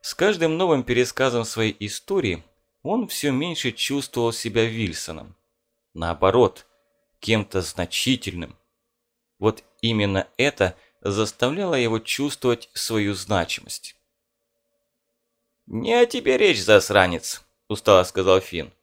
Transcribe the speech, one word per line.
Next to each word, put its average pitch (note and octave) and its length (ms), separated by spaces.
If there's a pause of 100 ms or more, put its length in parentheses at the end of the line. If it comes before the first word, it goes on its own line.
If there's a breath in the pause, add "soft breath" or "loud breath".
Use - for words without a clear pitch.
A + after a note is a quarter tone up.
С - 120
каждым E3 440
новым E3 260
пересказом A#2+ 600
своей A2 360
истории G#2 640 (380)
он G3+ 260
все - 240
меньше C#3+ 400
чувствовал B2+ 600
себя A2+ 340
Вильсоном. F#2+ 720 (580)
Наоборот, F#2+ 720 (540)
кем-то G#2 420
значительным. F2 960 (840)
Вот A2 240 (180)
именно G2+ 460 (100)
это A#2+ 380 (260 soft breath)
заставляло C3 760
его A2+ 240
чувствовать C3 760
свою G#2 400
значимость. - 840 (1700)
"Не - 280
о A#3+ 120
тебе - 320
речь, D#3+ 260
засранец", F#2+ 800 (240)
устало G2+ 360
сказал F#2 360
Финн. E2 320 (120)